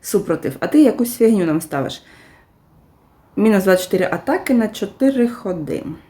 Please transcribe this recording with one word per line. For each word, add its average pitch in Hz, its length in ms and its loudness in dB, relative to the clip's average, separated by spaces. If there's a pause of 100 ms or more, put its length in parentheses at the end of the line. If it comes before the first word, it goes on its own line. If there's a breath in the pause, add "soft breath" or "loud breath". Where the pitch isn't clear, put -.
Супротив. 165 600 -4
А - 60 -6
ти 302 160 4
якусь 240 340 2
фігню 220 300 4
нам 156 140 0
ставиш. 139 420 -6 (1300 soft breath)
Мінус 202 280 2
двадцять 185 200 2
чотири 185 200 0
атаки 269 500 -2
на 226 140 2
чотири 240 600 0
ходи. 180 560 -8 (260)